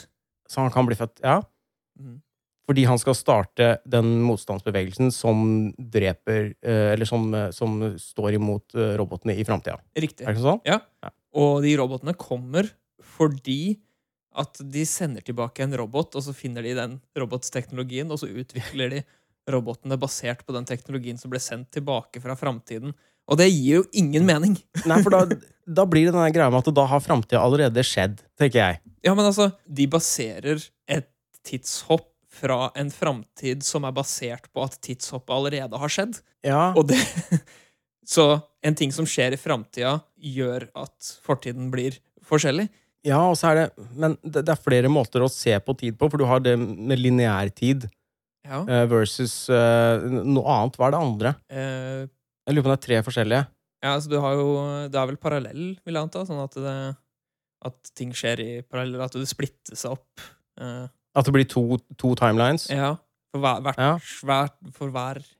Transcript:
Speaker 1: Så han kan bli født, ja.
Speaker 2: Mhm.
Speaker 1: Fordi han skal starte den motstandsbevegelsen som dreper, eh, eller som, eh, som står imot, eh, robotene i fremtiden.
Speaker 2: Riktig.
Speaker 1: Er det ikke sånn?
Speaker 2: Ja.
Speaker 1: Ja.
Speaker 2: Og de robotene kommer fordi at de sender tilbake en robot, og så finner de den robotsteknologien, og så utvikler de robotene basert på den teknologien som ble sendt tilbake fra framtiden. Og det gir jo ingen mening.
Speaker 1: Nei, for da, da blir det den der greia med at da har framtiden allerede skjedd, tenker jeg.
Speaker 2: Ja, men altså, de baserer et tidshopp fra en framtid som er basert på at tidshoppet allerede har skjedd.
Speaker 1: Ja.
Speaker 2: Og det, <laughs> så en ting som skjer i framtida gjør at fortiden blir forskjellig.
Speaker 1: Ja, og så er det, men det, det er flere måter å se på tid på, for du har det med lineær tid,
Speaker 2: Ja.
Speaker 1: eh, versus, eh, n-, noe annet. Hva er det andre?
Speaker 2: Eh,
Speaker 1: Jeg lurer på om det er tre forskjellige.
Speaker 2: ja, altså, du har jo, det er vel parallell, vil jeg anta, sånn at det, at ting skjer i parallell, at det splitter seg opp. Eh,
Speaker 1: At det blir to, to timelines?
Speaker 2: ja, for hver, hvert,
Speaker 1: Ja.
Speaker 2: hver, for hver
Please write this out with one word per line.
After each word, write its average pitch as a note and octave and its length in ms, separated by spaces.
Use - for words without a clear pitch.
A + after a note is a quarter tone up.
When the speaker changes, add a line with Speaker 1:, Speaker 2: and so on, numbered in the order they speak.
Speaker 1:
Så C#3 140
han B2+ 80
kan B2+ 160
bli A#2 80
født, A2+ 280
ja. D3+ 180
Speaker 2:
Mhm. C3+ 220
Speaker 1:
Fordi C3+ 160
han B2 120
skal C3 160
starte A#2+ 520
den A#2 220
motstandsbevegelsen G2+ 920
som A2 640
dreper, G#2+ 880
eh, G#2+ 300
eller A2 120
som, A2+ 280
eh, G#2 180
som A2 240
står G#2 360
imot, G#2 400
eh, A2 240
robotene F#2+ 400
i G#2+ 60
fremtiden. - 360
Speaker 2:
Riktig. D#3 300
Speaker 1:
Er A2 80
det G#2+ 60
ikke B2+ 80
sånn? F#3+ 180
Speaker 2:
Ja. F#3+ 140
Speaker 1:
Ja. - 60
Speaker 2:
Og C#3+ 260
de D3 160
robotene C3 400
kommer C3 520
fordi D3+ 800
at - 240
de C#3+ 260
sender C#3+ 360
tilbake A#2+ 400
en C3+ 160
robot, B2 380
og C#3 80
så C#3 100
finner A#2+ 300
de A#2+ 100
den B2 280
robotsteknologien, B2+ 960
og D3+ 80
så D#3 80
utvikler B2+ 640
de C#3 140
robotene B2+ 500
basert B2 460
på - 100
den B2 120
teknologien B2 540
som C3 100
ble B2+ 100
sendt A#2+ 320
tilbake C#3 480
fra B2+ 160
framtiden. B2 600
Og D3 80
det F#3+ 140
gir D#3 320
jo - 100
ingen D#3+ 320
mening. F3+ 320
Speaker 1:
Nei, E3 160
for G3+ 80
da, F#3 140
da F3 180
blir D#3+ 200
det F3 80
den F3 80
der D#3+ 120
greia D#3 180
med B2+ 160
at D#3 60
da C#3 120
har C#3 140
framtiden B2 400
allerede B2 460
skjedd, G2+ 380
tenker B2 220
jeg. F2+ 220
Speaker 2:
Ja, F#3 100
men G#3 120
altså, G3+ 260
de C#3 160
baserer C#3 800
et C#3 200
tidshopp - 640
fra C3 480
en C#3+ 160
framtid C3+ 720
som D3 220
er C3 80
basert B2+ 580
på B2+ 140
at C3 160
tidshoppet - 500
allerede C3+ 480
har C#3+ 80
skjedd. G#3 320
Speaker 1:
Ja. D3+ 320
Speaker 2:
Og D3+ 120
det, C#3 120
<laughs> - 460
så D#3 180
en D3+ 120
ting C#3 160
som D#3+ 140
skjer B2+ 280
i C3+ 40
framtida B2+ 580
gjør B2+ 540
at - 360
fortiden B2+ 500
blir B2+ 260
forskjellig. D#3 440
Speaker 1:
Ja, C#3+ 140
og E3+ 80
så E3 140
er D#3 80
det, C3 320
men D#3 320
det, D#3 240
det E3 80
er - 60
flere B2+ 280
måter C3 320
å C3 80
se - 300
på C3 180
tid A#2 200
på, D3 120
for D3 80
du C3+ 80
har B2+ 160
det B2 160
med A#2 420
lineær A#2 540
tid, B2+ 320
Speaker 2:
Ja. C#3 160
Speaker 1:
eh, B2 240
versus, A#2 640
eh, A#2 520
n-, A#2+ 220
noe C3+ 120
annet. B2+ 320
Hva B2+ 100
er C#3+ 60
det E3 80
andre? A#2 300
Speaker 2:
Eh, C3+ 560
Speaker 1:
Jeg C3+ 80
lurer D3 60
på C3 80
om C3+ 40
det C3+ 60
er - 60
tre A#2+ 160
forskjellige. A#2+ 460
Speaker 2:
ja, C#3 100
altså, D3 160
du D3 100
har C#3 160
jo, C#3+ 140
det C#3 100
er C3 80
vel C#3 100
parallell, D3 460
vil E3 100
jeg D#3 100
anta, F#3 220
sånn D3+ 180
at C3+ 100
det, C3+ 220
at - 340
ting B2 180
skjer A#2 280
i A2+ 80
parallell, B2+ 400
at B2+ 120
det C3 140
splitter - 500
seg B2 140
opp. - 340
Eh, B2 300
Speaker 1:
At C3+ 100
det C#3 80
blir C3+ 140
to, A#2+ 300
to B2+ 180
timelines? A#2+ 540
Speaker 2:
ja, C#3 260
for C#3 80
hver, C3 200
hvert, C3+ 160
Speaker 1:
Ja. C#3 160
Speaker 2:
hver, C#3 260
for C#3 160
hver C3 320